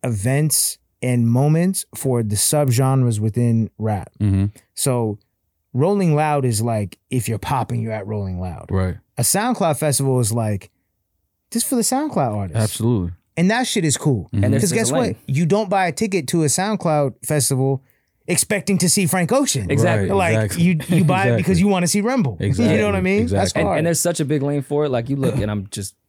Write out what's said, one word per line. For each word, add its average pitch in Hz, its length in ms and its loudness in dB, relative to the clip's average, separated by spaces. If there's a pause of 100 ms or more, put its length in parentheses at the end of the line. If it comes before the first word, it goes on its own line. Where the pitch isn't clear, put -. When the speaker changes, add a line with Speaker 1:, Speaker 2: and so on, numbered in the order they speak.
Speaker 1:
events 127 720 0 (240)
and 123 260 2
moments 156 580 2 (100)
for 123 260 0
the 104 140 -2
subgenres 131 800 2
within 113 600 0
rap. 107 320 -4 (100)
Speaker 2:
Mm-hmm. 98 260 2 (280)
Speaker 1:
So 117 440 -2 (540)
Rolling 175 420 2
Loud 147 300 2
is 110 180 0
like, 110 360 -4 (120)
if 127 180 -2
you're 113 100 -2
popping, 120 440 -2
you're 110 100 -6
at 104 140 -8
Rolling 98 340 -6
Loud. 90 300 -8
Speaker 2:
Right. 95 260 0 (220)
Speaker 1:
A 127 40 -2
SoundCloud 196 560 0
festival 135 420 0
is 110 120 0
like, 107 380 -4 (800)
this 233 140 -4
for - 120 -4
the 233 60 0
SoundCloud 170 520 -2
artists. 101 280 -2
Speaker 2:
Absolutely. 107 500 -2 (240)
Speaker 1:
And 180 140 2
that 240 160 0
shit 190 180 -2
is 151 120 0
cool. 120 360 -2
Speaker 2:
Mm-hmm. 98 120 2
Speaker 3:
And 104 80 2
there's, - 120 2
Speaker 1:
'Cause 175 60 0
Speaker 3:
there's 220 120 0
Speaker 1:
guess 233 80 0
Speaker 3:
a 277 40 -2
Speaker 1:
what? 262 80 2
Speaker 3:
lane. 180 140 -2 (100)
Speaker 1:
You 151 200 0
don't 202 240 0
buy 190 160 2
a 165 60 -2
ticket 185 360 -2
to 170 140 0
a 151 40 2
SoundCloud 156 800 0
festival 135 580 0 (460)
expecting 190 500 0
to 180 100 2
see 180 180 2
Frank 180 260 0
Ocean. 240 380 0
Speaker 3:
Exactly. 107 400 2
Speaker 2:
Right, 98 60 0
Speaker 1:
Like, 110 280 2
Speaker 2:
exactly. 170 200 -2
Speaker 1:
you, 170 340 2
you 190 60 4
buy 113 180 2
it - 20 2
Speaker 2:
Exactly. 120 180 2
Speaker 1:
because 180 180 2
you 202 80 4
wanna 180 200 2
see 208 140 0
Remble. 202 340 0
<laughs> - 40 -10
Speaker 2:
Exactly. 151 340 2
Speaker 1:
You - 80 2
know 208 40 2
what - 100 0
I 185 40 0
mean? 190 220 2
Speaker 2:
Exactly. 240 160 0
Speaker 1:
That's 190 160 0
Speaker 3:
And, - 120 0
Speaker 1:
hard. 175 120 0
Speaker 3:
and 160 80 0
there's 165 140 0
such 170 200 -2
a 156 40 0
big 139 180 0
lane 143 200 -2
for 147 220 -2
it. 147 60 -2
Like, 120 180 -2
you 139 80 -2
look, 127 200 0
and 104 140 -2
I'm 101 200 -4
just 98 240 -10 (140)